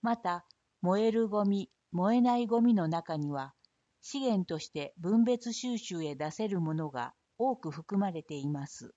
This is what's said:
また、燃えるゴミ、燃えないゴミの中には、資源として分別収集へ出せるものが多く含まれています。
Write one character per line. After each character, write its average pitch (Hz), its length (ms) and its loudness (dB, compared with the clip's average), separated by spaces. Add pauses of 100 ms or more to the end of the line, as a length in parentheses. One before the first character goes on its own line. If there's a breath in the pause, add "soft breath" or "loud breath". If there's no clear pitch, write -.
ま 233 160 0
た、 175 300 -4 (340)
燃 190 240 4
え 226 60 4
る 226 180 2
ゴ 208 160 2
ミ、 196 260 0 (200)
燃 196 280 2
え - 20 6
な 240 160 4
い 240 100 0
ゴ 233 140 2
ミ 240 120 6
の 185 140 4
中 165 300 -2
に 147 160 -2
は、 139 200 -6 (480)
資 - 200 -8
源 220 240 2
と 160 160 -4
し - 80 -14
て 143 280 -8
分 202 280 4
別 240 280 0
収 247 240 -4
集 175 280 -6
へ 147 100 -4
出 151 160 -4
せ 220 160 -4
る 196 140 0
も 160 120 0
の 156 160 -2
が 127 260 -8 (220)
多 160 200 0
く 160 160 -10
含 160 280 -4
ま 196 120 0
れ 160 100 -6
て 151 120 -10
い 143 140 -4
ま 139 200 -4
す。 - 280 -18